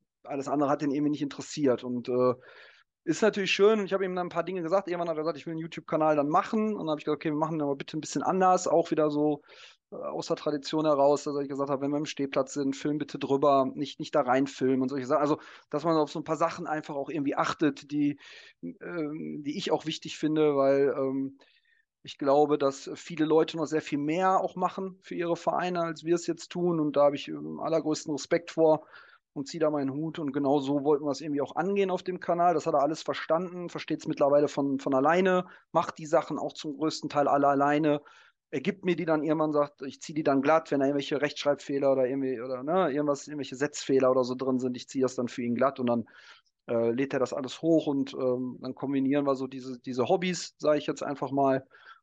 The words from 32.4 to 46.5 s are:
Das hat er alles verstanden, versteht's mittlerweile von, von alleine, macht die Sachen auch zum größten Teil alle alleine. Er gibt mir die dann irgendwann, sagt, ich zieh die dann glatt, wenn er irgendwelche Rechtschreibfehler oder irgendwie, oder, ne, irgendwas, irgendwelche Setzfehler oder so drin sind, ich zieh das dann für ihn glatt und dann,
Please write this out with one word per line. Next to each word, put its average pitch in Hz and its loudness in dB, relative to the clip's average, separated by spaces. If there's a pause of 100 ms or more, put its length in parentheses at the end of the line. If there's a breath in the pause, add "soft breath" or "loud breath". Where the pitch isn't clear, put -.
Das 151 -2
hat 165 -2
er 143 4
alles 147 0
verstanden, 175 -2
versteht's - -6
mittlerweile 147 4
von, 139 0
von 139 -2
alleine, 180 4 (260 loud breath)
macht - -2
die 160 -12
Sachen 151 0
auch 147 -6
zum 147 -10
größten 151 -4
Teil 147 2
alle 139 4
alleine. 147 2 (480 loud breath)
Er 139 -4
gibt 180 -4
mir 180 2
die 170 -4
dann 156 2
irgendwann, 156 0
sagt, 147 0
ich 135 -12
zieh - -12
die 156 -2
dann 139 4
glatt, 156 4
wenn 139 2
er 135 4
irgendwelche 143 -2
Rechtschreibfehler 139 0
oder 131 2
irgendwie, 131 -2
oder, 127 -8
ne, 165 2
irgendwas, 143 -2
irgendwelche 143 -8
Setzfehler 135 2
oder 131 4
so 123 -4
drin 131 0
sind, 127 -2
ich - -12
zieh 135 -4
das 127 0
dann 123 -2
für - -6
ihn 120 -2
glatt 131 0
und 123 0
dann, 120 0 (600 loud breath)